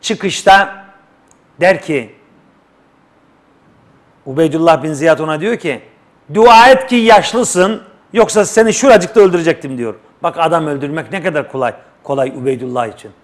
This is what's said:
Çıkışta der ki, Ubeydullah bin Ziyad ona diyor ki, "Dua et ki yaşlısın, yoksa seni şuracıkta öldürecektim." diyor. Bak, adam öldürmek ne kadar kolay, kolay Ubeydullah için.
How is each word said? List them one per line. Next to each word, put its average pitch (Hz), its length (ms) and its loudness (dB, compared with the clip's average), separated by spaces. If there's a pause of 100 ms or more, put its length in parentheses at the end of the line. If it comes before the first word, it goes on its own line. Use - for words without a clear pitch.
Çıkışta - 840 0 (760)
der 180 220 0
ki, 127 320 -8 (2000)
Ubeydullah 156 560 0
bin 156 100 -8
Ziyad 151 260 0
ona 156 220 -6
diyor 214 160 -4
ki, 139 260 -8 (520)
"Dua 226 340 6
et 262 180 4
ki 247 100 -2
yaşlısın, 220 840 0 (300)
yoksa 208 320 2
seni 226 300 2
şuracıkta 214 460 4
öldürecektim." 165 580 0
diyor. 113 160 -8 (280)
Bak, 165 160 -4
adam 165 280 0
öldürmek 143 460 -8
ne 190 100 -8
kadar 151 300 -6
kolay, 127 220 -4 (280)
kolay 139 260 -4
Ubeydullah 127 580 -6
için. 104 240 -18 (140)